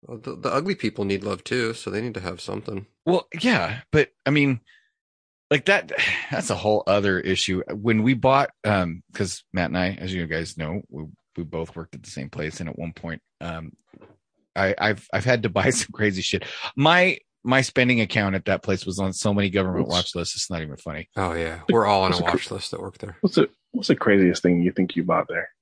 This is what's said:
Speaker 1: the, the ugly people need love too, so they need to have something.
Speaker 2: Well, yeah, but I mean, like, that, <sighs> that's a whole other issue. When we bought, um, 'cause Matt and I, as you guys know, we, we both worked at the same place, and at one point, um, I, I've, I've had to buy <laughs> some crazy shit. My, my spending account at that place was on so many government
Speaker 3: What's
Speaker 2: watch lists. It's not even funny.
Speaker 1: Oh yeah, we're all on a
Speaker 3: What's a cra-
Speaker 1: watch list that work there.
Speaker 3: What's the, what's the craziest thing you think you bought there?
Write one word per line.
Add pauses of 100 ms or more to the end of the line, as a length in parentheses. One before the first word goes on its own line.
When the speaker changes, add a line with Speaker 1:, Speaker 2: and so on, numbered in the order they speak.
Speaker 1:
the,
the
ugly
people
need
love
too,
so
they
need
to
have
something. (200)
Speaker 2:
Well, (120)
yeah, (100)
but (160)
I
mean, (920)
like,
that, (200)
<sighs>
that's
a
whole
other
issue. (100)
When
we
bought, (140)
um, (100)
'cause
Matt
and
I, (100)
as
you
guys
know,
we, (320)
we
both
worked
at
the
same
place,
and
at
one
point, (180)
um, (880)
I,
I've,
I've
had
to
buy
<laughs>
some
crazy
shit. (320)
My, (260)
my
spending
account
at
that
place
was
on
so
many
government
Speaker 3:
What's
Speaker 2:
watch
lists.
It's
not
even
funny.
Speaker 1:
Oh
yeah, (100)
we're
all
on
a
Speaker 3:
What's
a
cra-
Speaker 1:
watch
list
that
work
there.
Speaker 3:
What's
the, (220)
what's
the
craziest
thing
you
think
you
bought
there? (120)